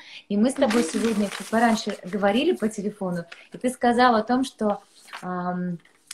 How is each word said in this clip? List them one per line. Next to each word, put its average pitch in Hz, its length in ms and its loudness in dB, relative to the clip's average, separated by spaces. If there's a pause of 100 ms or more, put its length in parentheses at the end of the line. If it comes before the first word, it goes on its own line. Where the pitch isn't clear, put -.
(280)
И 202 100 -2
мы 226 120 4
с 269 60 -4
тобой 240 280 4
сегодня 214 460 0
чуть - 200 -12
пораньше 220 540 2
говорили 202 480 2
по 277 160 0
телефону, 190 560 -4 (300)
и 180 40 -12
ты 254 120 -2
сказал 247 460 4
о 214 80 2
том, 254 200 0
что, 208 400 -4 (380)
ам, 180 580 -4 (340)